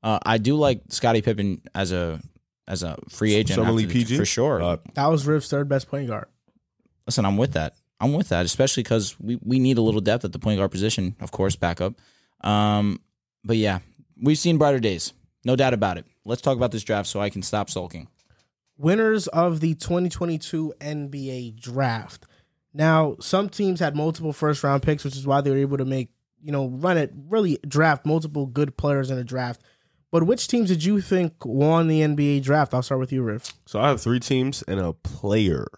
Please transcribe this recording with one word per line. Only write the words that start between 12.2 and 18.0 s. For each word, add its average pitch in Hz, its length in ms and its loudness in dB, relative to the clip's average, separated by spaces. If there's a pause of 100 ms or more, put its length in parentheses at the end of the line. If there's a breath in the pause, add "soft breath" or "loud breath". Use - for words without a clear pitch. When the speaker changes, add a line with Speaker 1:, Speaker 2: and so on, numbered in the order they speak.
Speaker 1:
Um, 104 580 2 (440)
but 113 140 0
yeah, 101 220 0 (420)
we've 147 160 2
seen 170 200 2
brighter 143 220 4
days. 101 340 -2 (320)
No 123 100 2
doubt 127 180 2
about 98 240 0
it. 82 80 -14 (200)
Let's 117 160 -6
talk 135 160 0
about 120 140 0
this 107 120 -6
draft 101 240 -2
so - 140 -6
I 101 80 0
can 98 120 -8
stop 104 280 -4
sulking. 87 380 -10 (680)